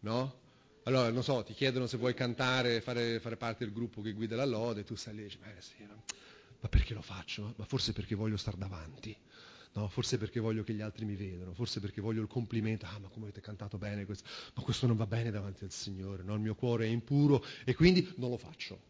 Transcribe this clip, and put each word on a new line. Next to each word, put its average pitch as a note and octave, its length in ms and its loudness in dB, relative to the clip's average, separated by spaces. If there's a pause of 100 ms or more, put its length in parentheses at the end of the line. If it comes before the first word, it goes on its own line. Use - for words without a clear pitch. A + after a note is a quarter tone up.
no? B2 380 -2 (440)
Allora, B2 280 4
non A#2+ 120 0
so, B2 200 2
ti - 100 -10
chiedono B2+ 320 2
se B2 120 -2
vuoi A#2+ 180 2
cantare, B2 640 2
fare, A#2 380 0
fare A2 180 -6
parte A#2 280 -2
del G#2 80 -6
gruppo A2 280 -4
che G#2 120 -4
guida G#2+ 220 -2
la C3 100 2
lode, A2+ 380 0
tu G#2+ 120 -8
stai G#2+ 180 -10
lì G#2+ 80 -10
e - 40 -10
dici, G2 180 -12
"Eh G2+ 180 -18
sì, - 240 -20
no? G#2 180 -20 (560)
Ma - 100 -4
perché - 240 6
lo G#2 80 -8
faccio? G#2 560 -8
Ma G2 80 -8
forse A#2+ 280 0
perché G#2+ 220 -2
voglio G#2+ 220 0
star G2 180 -2
davanti, F#2 600 -8 (580)
no? G#2 160 0
Forse B2 280 0
perché G#2+ 220 -2
voglio A2 240 0
che A2 100 -4
gli G#2+ 80 -4
altri G#2+ 240 -6
mi G#2 100 -2
vedano, F#2 380 -6
forse A2+ 260 -4
perché G2+ 220 -6
voglio A2 200 0
il G#2+ 60 -2
complimento, A2 600 -2
ah, F#2+ 100 -10
ma G2 120 -12
come A2 160 -12
avete G2+ 160 -12
cantato G#2 360 -8
bene G2+ 280 -4
questo, G2+ 220 -8 (280)
ma - 80 -6
questo B2 240 2
non A#2 100 6
va A2+ 80 0
bene A2+ 240 0
davanti G2+ 340 -6
al F#2+ 80 -8
Signore, F#2+ 520 -8
no? G2 100 -4
Il G#2+ 80 0
mio G#2+ 140 0
cuore A#2+ 300 2
è A2 40 2
impuro C#3+ 540 6 (200)
e B2 120 4
quindi F3+ 420 8
non B2 140 -2
lo A#2+ 60 -2
faccio." G2+ 520 -12